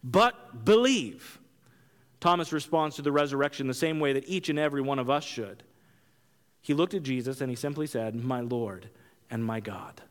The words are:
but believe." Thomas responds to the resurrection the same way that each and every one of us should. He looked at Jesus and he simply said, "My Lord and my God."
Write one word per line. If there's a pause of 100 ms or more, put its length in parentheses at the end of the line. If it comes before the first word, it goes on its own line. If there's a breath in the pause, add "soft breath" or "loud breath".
but
believe." (840 soft breath)
Thomas
responds
to
the
resurrection
the
same
way
that
each
and
every
one
of
us
should. (1000 soft breath)
He
looked
at
Jesus
and
he
simply
said,
"My
Lord (400 soft breath)
and
my
God."